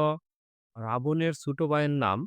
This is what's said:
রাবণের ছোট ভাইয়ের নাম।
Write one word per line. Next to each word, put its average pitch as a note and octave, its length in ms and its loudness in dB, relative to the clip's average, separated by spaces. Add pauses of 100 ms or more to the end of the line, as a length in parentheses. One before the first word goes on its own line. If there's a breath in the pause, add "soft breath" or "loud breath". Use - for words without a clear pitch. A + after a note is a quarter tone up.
(760)
রাবণের C3+ 580 0
ছোট - 300 -6
ভাইয়ের D3 320 2
নাম। A2 320 2